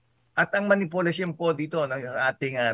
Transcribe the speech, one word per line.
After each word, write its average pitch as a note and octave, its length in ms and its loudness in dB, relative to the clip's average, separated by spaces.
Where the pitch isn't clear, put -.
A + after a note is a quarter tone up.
at E3+ 160 0
ang G3+ 160 2
manipulation F3 640 0
po E3+ 160 2
dito D3+ 320 -2
ng C3+ 160 -4
ating, C3 560 -2
ah, A#2+ 180 2